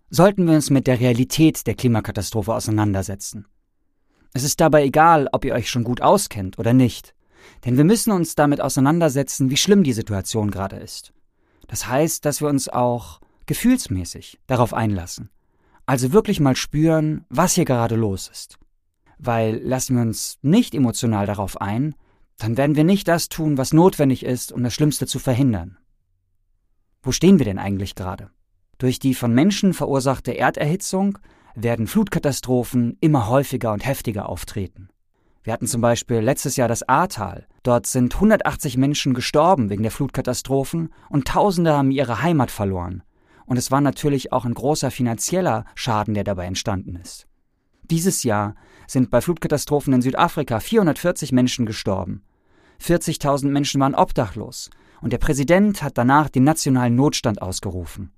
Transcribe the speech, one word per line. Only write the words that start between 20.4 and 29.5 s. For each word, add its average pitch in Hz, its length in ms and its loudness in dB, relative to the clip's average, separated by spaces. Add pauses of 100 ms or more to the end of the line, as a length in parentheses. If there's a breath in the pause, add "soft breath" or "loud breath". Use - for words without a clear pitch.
nicht 196 320 4
emotional 110 520 0
darauf 98 340 -4
ein, 123 360 -4 (420)
dann 110 180 -4
werden 143 200 2
wir 151 80 4
nicht 196 240 2
das 165 200 0
tun, 156 300 -2
was 131 160 -2
notwendig 156 500 4
ist, 127 280 -6
um 123 120 -4
das 120 100 -2
Schlimmste 151 320 0
zu 127 140 -6
verhindern. 113 580 0 (1300)
Wo 127 80 -4
stehen 170 280 6
wir 120 60 0
denn 98 140 -4
eigentlich 98 360 -6
gerade? 92 340 -10 (480)
Durch 127 220 0
die 131 160 0
von 117 180 -2
Menschen 185 400 4